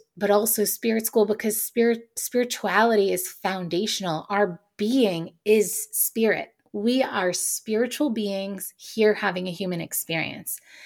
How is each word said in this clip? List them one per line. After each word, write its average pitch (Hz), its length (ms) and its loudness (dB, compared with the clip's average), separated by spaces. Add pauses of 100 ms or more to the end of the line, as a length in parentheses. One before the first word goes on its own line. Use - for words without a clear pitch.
(180)
but 202 120 2
also 208 360 4
Spirit 226 400 0
School, 220 200 4
because 214 380 -2
spirit, 233 540 0
spirituality 220 960 2
is 180 160 -4
foundational. 185 1000 -4
Our 196 320 0 (160)
being 208 600 0 (100)
is 208 480 2
spirit. - 560 0 (240)
We 240 280 2
are 185 300 0
spiritual 240 800 -2
beings 196 640 -6
here 214 380 2
having 185 340 -2
a 180 40 -6
human 180 280 -4
experience. - 800 -6 (260)